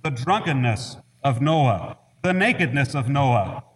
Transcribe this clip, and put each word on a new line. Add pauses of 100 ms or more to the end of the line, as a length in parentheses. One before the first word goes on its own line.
the
drunkenness (260)
of
Noah, (260)
the
nakedness
of
Noah (120)